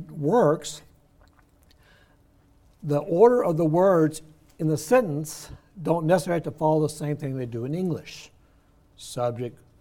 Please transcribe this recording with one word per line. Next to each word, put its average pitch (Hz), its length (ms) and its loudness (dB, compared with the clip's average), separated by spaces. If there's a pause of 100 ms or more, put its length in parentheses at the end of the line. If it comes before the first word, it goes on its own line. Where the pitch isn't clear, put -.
(100)
works, 160 720 0 (2000)
the 143 160 -2
order 220 440 4
of 175 140 0
the 165 80 0
words 165 580 4 (360)
in 160 100 -2
the 156 80 0
sentence 160 760 -2 (320)
don't 165 240 -2
necessarily 175 300 2
have 165 80 -4
to - 140 -10
follow 156 240 2
the 151 60 0
same 147 280 -6
thing 135 200 -8
they 131 100 -6
do 117 180 -8
in 135 100 -6
English. 165 560 -6 (680)
Subject, 120 640 -8 (220)